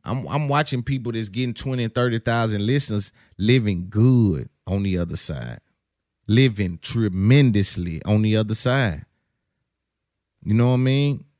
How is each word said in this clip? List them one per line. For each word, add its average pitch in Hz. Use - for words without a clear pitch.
I'm, 127
I'm 147
watching 139
people 123
that's 113
getting 120
twenty 127
and 113
thirty 123
thousand 113
listeners 117
living 104
good 107
on 98
the 92
other 85
side, 60
living 104
tremendously 101
on 107
the 107
other 107
side. 123
You 104
know 120
what 127
I -
mean? 135